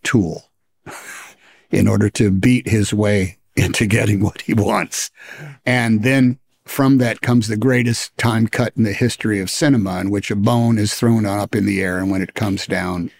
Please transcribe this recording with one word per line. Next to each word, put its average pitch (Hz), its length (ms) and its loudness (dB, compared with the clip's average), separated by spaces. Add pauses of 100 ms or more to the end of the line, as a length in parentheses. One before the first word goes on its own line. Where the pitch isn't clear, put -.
tool 82 460 -2 (360)
<laughs> - 60 -16 (800)
in 101 160 2
order 104 220 2
to 107 200 0
beat 117 380 2
his 107 260 0
way 104 440 0 (180)
into 98 320 0
getting 104 320 2
what 95 220 -2
he - 120 -4
wants. 107 560 -2 (560)
And 117 380 2
then 127 340 2 (280)
from 135 320 2
that 117 240 0
comes 120 260 2
the 110 100 -2
greatest 120 600 0
time 113 280 2
cut 113 300 -2
in 117 80 2
the 101 100 0
history 110 460 -2
of 92 100 -6
cinema, 104 520 0
in 98 80 -2
which 101 200 -4
a 110 60 -4
bone 117 420 2
is 107 160 -2
thrown 113 320 2
up 101 300 -4
in 101 100 0
the 98 160 0
air, 92 160 -2
and 95 140 -2
when 95 100 -2
it 92 120 -6
comes 98 340 -4
down, 90 420 -4 (100)